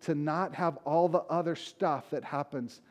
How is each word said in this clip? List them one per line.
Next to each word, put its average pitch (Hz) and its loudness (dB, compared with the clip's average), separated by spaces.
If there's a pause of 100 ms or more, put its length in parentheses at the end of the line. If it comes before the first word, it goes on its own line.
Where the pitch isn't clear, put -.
to 165 0
not 156 0
have 165 0
all 170 4
the 160 2
other 165 0
stuff - -2
that 135 -4
happens 139 -6